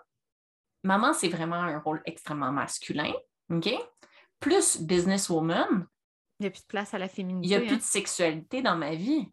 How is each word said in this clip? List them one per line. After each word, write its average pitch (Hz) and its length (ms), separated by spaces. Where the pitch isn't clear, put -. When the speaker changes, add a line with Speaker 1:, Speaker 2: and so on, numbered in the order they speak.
Speaker 1:
maman, 214 320
c'est 185 160
vraiment 170 260
un 170 220
rôle 156 260
extrêmement 147 480
masculin, 143 580
OK ? 170 220
Plus 320 420
businesswoman. 180 1040
Speaker 2:
Il 208 40
n'y 202 60
a - 20
plus - 100
de - 60
place 208 260
à 208 60
la 185 100
féminité, 185 380
Speaker 1:
Il - 20
n'y 196 80
a 240 40
plus 233 160
Speaker 2:
hein. - 20
Speaker 1:
de - 40
sexualité 180 800
dans 202 160
ma 156 180
vie. 226 380